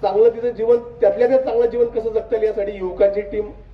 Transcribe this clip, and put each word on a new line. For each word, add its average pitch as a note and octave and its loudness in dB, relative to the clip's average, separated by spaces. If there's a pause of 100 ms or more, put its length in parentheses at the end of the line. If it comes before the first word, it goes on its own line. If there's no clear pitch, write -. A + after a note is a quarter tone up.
चांगलं G#3 4
तिथं A#3 -4
जीवन, A#3 2
त्यातल्या A#3 0
त्यात C4 4
चांगलं A#3+ 0
जीवन A#3+ 2
कसं A3+ -4
जगता A3 -4
येईल G#3+ 0
यासाठी G#3 -2
युवकांची G3+ -2
टीम G#3 -6 (220)